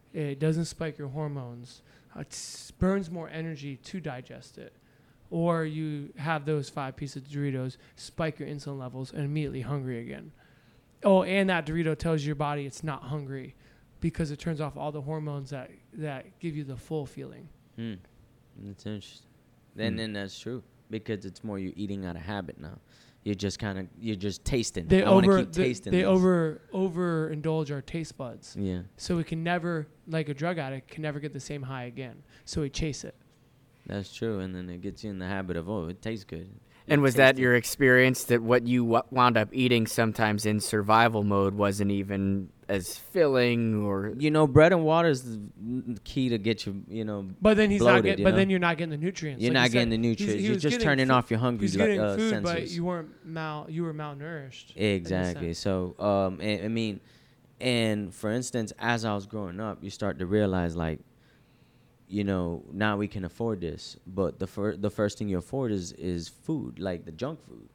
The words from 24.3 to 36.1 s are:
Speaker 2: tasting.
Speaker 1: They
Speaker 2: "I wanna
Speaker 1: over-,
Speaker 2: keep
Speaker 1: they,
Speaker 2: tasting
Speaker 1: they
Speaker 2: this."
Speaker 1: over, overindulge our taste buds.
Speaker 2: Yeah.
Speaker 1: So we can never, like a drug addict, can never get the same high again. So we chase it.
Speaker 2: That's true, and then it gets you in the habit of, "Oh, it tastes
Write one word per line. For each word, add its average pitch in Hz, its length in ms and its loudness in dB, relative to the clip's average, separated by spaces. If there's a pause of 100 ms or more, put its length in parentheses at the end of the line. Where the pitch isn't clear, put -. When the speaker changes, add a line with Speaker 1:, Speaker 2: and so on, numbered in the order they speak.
Speaker 2:
tasting. 107 440 -2
Speaker 1:
They 190 160 6
Speaker 2:
"I 202 60 6
wanna 190 180 10
Speaker 1:
over-, 190 160 8
Speaker 2:
keep 175 80 -12
Speaker 1:
they, 175 120 0
Speaker 2:
tasting 208 280 -2
Speaker 1:
they 180 80 4
Speaker 2:
this." 190 60 2
Speaker 1:
over, 180 540 4 (140)
overindulge 160 1000 -2
our 139 80 -6
taste 160 380 -8
buds. - 400 -12
Speaker 2:
Yeah. 92 240 -2 (140)
Speaker 1:
So - 200 -2
we 165 80 0
can 160 200 -6
never, 170 420 -2 (220)
like 160 200 -2
a 147 60 -4
drug 165 240 -4
addict, 156 300 -8
can - 140 -12
never 147 180 -4
get 147 120 -8
the 139 80 -8
same 143 220 -10
high 127 220 -8
again. 123 380 -12 (220)
So - 180 -4
we 135 80 -4
chase 156 340 -4
it. - 100 -12 (720)
Speaker 2:
That's 98 260 -8
true, 110 280 -4
and 92 140 -6
then 90 160 -10
it 87 100 -10
gets 95 240 -10
you 107 60 -6
in 95 100 -8
the 90 60 -6
habit 95 300 -4
of, 85 120 -6
"Oh, 98 180 -2
it 90 160 -10
tastes 110 220 -6